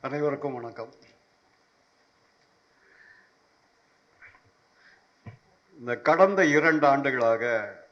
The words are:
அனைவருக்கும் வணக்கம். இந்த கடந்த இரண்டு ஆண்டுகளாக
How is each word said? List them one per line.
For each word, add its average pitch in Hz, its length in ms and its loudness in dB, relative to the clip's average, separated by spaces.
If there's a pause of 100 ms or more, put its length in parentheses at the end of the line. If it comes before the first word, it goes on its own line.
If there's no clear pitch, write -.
அனைவருக்கும் 143 520 -6
வணக்கம். 117 400 -14 (4000)
இந்த 120 180 -6
கடந்த 190 480 4
இரண்டு 151 420 2
ஆண்டுகளாக 117 880 0 (160)